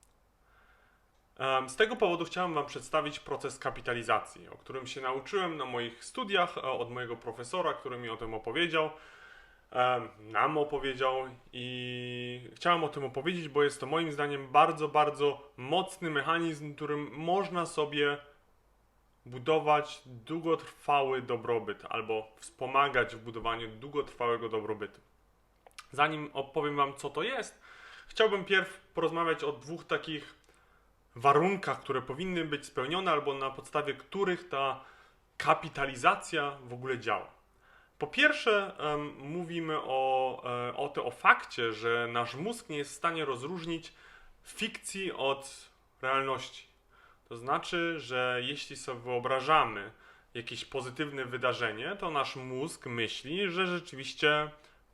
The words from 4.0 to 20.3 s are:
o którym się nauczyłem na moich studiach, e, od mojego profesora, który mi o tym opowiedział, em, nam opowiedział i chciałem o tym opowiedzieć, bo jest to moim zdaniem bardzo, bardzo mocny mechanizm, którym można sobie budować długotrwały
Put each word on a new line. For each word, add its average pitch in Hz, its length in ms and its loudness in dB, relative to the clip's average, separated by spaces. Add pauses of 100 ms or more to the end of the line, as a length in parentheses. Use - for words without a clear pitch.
o - 80 -16
którym 127 300 -10
się 135 140 -8
nauczyłem 151 560 -2
na 135 80 -4
moich 120 400 -6
studiach, 196 520 0
e, - 40 -6
od 120 300 -2
mojego 120 240 -6
profesora, 123 580 -2
który 123 240 -8
mi 120 120 -8
o 113 80 -6
tym 113 160 -8
opowiedział, 156 560 0 (840)
em, 123 380 4 (100)
nam 110 380 2
opowiedział 135 560 2 (400)
i 123 1040 -8
chciałem 170 280 2
o 147 60 0
tym 147 140 -6
opowiedzieć, 151 460 -4
bo 143 140 4
jest 139 160 2
to 131 60 -6
moim 156 260 0
zdaniem 143 400 -4
bardzo, 151 360 6
bardzo 147 680 2
mocny 165 520 -2
mechanizm, 151 680 0
którym 147 360 -4
można 170 540 0
sobie 147 520 2 (1080)
budować 147 800 2
długotrwały 143 1160 0